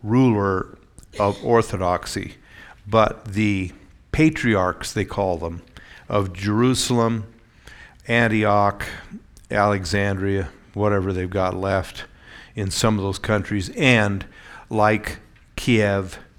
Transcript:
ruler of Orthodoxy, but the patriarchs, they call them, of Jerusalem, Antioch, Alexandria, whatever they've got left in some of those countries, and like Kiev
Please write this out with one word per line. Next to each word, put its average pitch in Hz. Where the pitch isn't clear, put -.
ruler 104
of 101
Orthodoxy, 95
but 104
the 98
patriarchs, 113
they 104
call 95
them, 85
of 98
Jerusalem, 113
Antioch, 107
Alexandria, 98
whatever 101
they've 92
got 92
left 95
in 98
some 110
of 98
those 98
countries, 101
and 110
like 107
Kiev 101